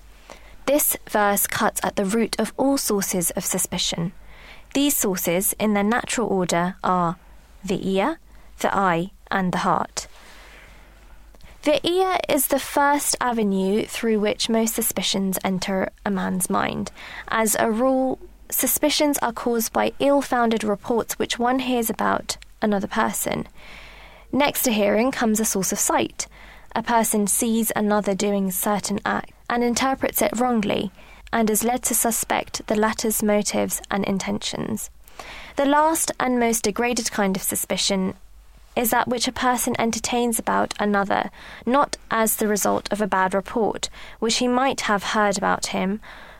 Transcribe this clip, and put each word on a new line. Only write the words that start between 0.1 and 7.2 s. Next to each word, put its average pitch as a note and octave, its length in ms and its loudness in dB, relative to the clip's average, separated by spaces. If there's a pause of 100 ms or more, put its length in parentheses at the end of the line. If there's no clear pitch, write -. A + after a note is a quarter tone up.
"This C#4+ 300 2 (120)
verse G3+ 380 2
cuts - 380 0
at - 120 -2
the G#3 80 0
root G#3 360 0
of A3 160 -2
all C#4 220 2
sources F#3+ 540 0
of F#3+ 120 -4
suspicion. F3+ 680 -2 (640)
These C#4+ 220 2
sources, F3+ 640 0
in G#3+ 140 2
their G3+ 100 2
natural A3+ 420 0
order, F3+ 560 0
are F3+ 340 2 (460)